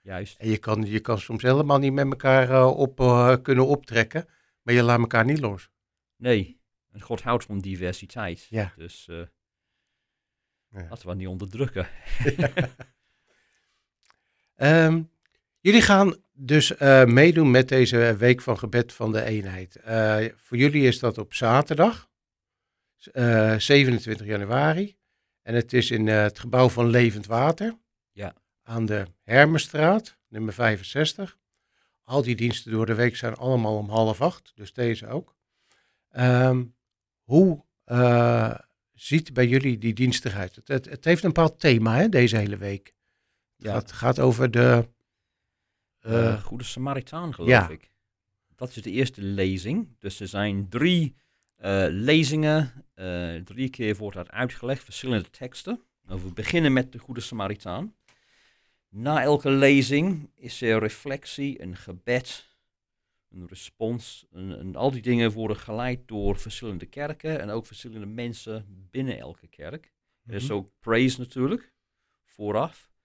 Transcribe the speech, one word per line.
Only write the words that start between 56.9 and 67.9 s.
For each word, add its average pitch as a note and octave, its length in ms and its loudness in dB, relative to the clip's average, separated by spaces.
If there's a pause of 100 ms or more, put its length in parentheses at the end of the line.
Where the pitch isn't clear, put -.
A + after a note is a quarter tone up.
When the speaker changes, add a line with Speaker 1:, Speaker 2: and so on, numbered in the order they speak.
Speaker 1:
de A#2+ 60 -18
Goede A#2 220 -14
Samaritaan. G#2 760 -10 (920)
Na B2+ 340 -4
elke C#3+ 280 0
lezing C#3+ 840 2
is - 280 -14
er A2+ 160 2
reflectie, C3+ 840 -8
een F2+ 140 -12
gebed, - 720 -8 (840)
een F2+ 180 -18
respons. - 840 -12
En, F#2+ 260 -14
en F2+ 180 -12
al C3+ 140 0
die B2 120 -8
dingen A#2 300 2
worden G#2+ 240 -6
geleid B2 520 -10
door G2+ 300 -2
verschillende G#2 480 -12
kerken D3+ 540 -10
en G#2 100 -10
ook A2+ 160 -8
verschillende A2 400 -16